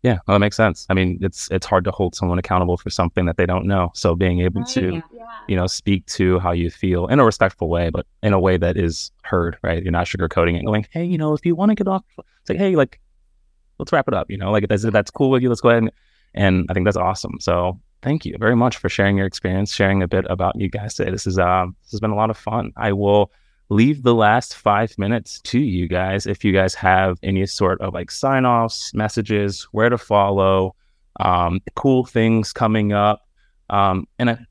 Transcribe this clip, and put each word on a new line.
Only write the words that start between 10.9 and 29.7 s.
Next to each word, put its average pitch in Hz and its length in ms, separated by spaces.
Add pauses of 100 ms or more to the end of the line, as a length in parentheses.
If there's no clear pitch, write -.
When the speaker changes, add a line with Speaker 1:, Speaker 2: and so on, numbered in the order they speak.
Speaker 1:
"Hey, 165 140
you 175 140
know, 151 160
if 151 120
you 175 80
wanna 202 220
get 202 100
off," 190 160 (160)
it's - 300
like, - 100
"Hey, 190 160
like, 139 260 (760)
let's - 140
wrap 147 160
it 131 60
up," 90 140
you 98 80
know, 98 140
like, 104 140
if 104 60
that's, 101 120
if 110 100
that's 104 180
cool 135 200
with 131 100
you, 127 80
let's 117 120
go 123 100
ahead 117 140
and, 110 80 (420)
and 95 340
I 90 60
think 92 100
that's 98 120
awesome. 90 420
So 90 420 (220)
thank 151 240
you - 140
very 113 160
much 117 220
for - 100
sharing 98 280
your 98 100
experience, 95 460
sharing 98 300
a 90 60
bit 92 200
about 92 320
you 98 80
guys 101 260
today. - 180
This 92 160
is, 92 100
uh, 90 280 (160)
this - 100
has 104 80
been 107 100
a 104 60
lot 110 140
of 110 60
fun. - 400
I 113 160
will 101 380 (380)
leave 127 340
the 120 120
last 113 420
five 104 420
minutes 107 420
to - 180
you 92 300
guys. 92 380
If - 180
you 101 80
guys 95 220
have 92 480
any 95 240
sort 95 340
of, 95 140
like, 87 160
sign-offs, 127 840
messages, 104 800